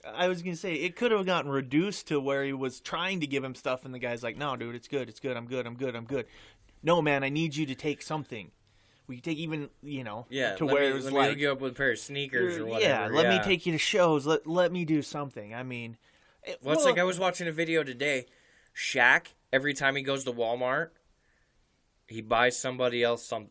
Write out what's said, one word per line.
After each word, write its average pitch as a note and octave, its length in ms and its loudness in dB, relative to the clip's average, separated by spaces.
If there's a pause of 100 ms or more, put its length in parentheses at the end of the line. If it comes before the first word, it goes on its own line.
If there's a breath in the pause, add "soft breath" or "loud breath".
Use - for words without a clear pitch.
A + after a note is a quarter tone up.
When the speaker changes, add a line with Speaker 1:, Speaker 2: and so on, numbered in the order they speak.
Speaker 1:
I B2 220 0
was F3+ 140 -2
gonna F3 160 -6
say, F3+ 180 -6
it E3+ 220 -4
could A#3 140 2
have G3+ 140 2
gotten E3+ 240 0
reduced C#3 600 0
to D3+ 100 2
where C#3 240 0
he C#3 100 -2
was C3 280 -6
trying F3+ 400 -4
to D3 60 -2
give C3+ 180 -2
him C3 100 -8
stuff, B2+ 300 -4
and C3 80 -12
the B2+ 60 -10
guy's A#2+ 220 -4
like, A#2 140 -6
"No, C3+ 220 -4
dude, A#2 180 -8
it's A#2+ 140 -14
good, C3+ 180 -2
it's A2+ 140 -16
good, B2+ 160 -4
I'm A#2 100 -8
good, B2 180 -4
I'm A#2+ 100 -10
good, B2+ 200 -4
I'm A#2 100 -10
good." B2 200 -4 (580 loud breath)
No, B3+ 180 4
man, C#3+ 220 4
I C3+ 60 0
need D3+ 260 0
you D#3 100 0
to C3 100 -4
take D3 280 -4
something. B2+ 480 -8 (560 soft breath)
Will C3 80 -12
you B2 60 -14
take D#3+ 160 -4
even, D#3 320 -6 (120)
you C#3 220 -8
know, A2+ 260 -10
Speaker 2:
Yeah, B2 280 -2
Speaker 1:
to D#3+ 80 0
Speaker 2:
let C3+ 80 2
Speaker 1:
where C#3+ 100 6
Speaker 2:
me, C#3 60 4
Speaker 1:
it C3+ 40 2
was C3+ 120 -4
Speaker 2:
let C3+ 80 -2
me C#3 60 4
Speaker 1:
like, C#3 100 6
Speaker 2:
hook C#3+ 100 0
you C#3+ 140 2
up C3 80 -6
with C3+ 100 -4
a A#2+ 40 -10
pair C#3+ 160 2
of A2+ 60 0
sneakers C#3 600 -2
or D3+ 100 -4
Speaker 1:
"Yeah, - 60 -4 (320)
Speaker 2:
whatever, A#2 100 -2
Speaker 1:
let D3+ 140 6
me - 60 6
Speaker 2:
yeah. - 60 2
Speaker 1:
take F#3 240 2
you F3 60 0
to D#3 60 2
shows. D#3 500 4
Let, D#3 180 2
let E3+ 260 4
me F3+ 140 -2
do D3+ 160 2
something." B2 540 -8
I B2 80 -8
mean, A#2+ 340 -10 (460 soft breath)
it, - 180 -10
Speaker 2:
Well, C#3 140 -2
it's D#4 100 4
Speaker 1:
well C4 80 8
Speaker 2:
like F3 60 0
I F3+ 40 4
was F#3 160 0
watching F3+ 280 -2
a E3 60 -2
video D#3+ 300 0
today. C3+ 440 -2 (480 soft breath)
Shaq, B2+ 520 4 (240)
every C#3 220 2
time C#3 220 0
he C#3 80 -4
goes C3+ 220 -2
to B2+ 80 -2
Walmart, B2+ 560 0 (1160)
he A2+ 140 -10
buys A#2+ 380 2
somebody B2+ 440 -2
else A#2 220 0
some, A2 260 -6